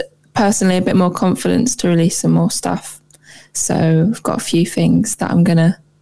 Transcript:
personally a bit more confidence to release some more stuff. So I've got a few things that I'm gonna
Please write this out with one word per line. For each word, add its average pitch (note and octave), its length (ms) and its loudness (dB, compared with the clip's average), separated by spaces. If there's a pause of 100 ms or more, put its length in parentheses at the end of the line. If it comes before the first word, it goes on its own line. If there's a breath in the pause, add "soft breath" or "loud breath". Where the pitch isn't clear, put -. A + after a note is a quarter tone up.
(340)
personally G3 440 0
a F#3 40 0
bit - 140 -2
more F3+ 160 2
confidence F3+ 640 0
to F3+ 140 -2
release E3+ 280 2
some E3 140 0
more E3 180 2
stuff. - 500 -6 (520 loud breath)
So D#3+ 580 0
I've A#3 140 -6
got - 140 -4
a - 60 -6
few E3+ 220 0
things - 520 0
that - 120 -4
I'm F3 140 2
gonna E3 340 2 (240)